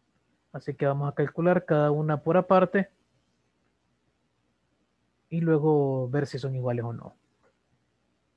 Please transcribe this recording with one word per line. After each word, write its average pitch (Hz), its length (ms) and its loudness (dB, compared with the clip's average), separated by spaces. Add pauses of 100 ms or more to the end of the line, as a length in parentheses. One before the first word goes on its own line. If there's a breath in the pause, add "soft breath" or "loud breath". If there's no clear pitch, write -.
(520)
Así 143 220 -10
que 147 120 -2
vamos 143 240 -2
a - 40 -8
calcular 170 500 0
cada 147 260 2
una 151 320 -2
por 165 140 2
aparte 185 540 2 (2500)
y 165 100 -4
luego 147 680 2
ver 143 180 -2
si 135 120 -8
son 131 160 -6
iguales 123 300 -4
o 117 80 -8
no. - 240 -14 (1200)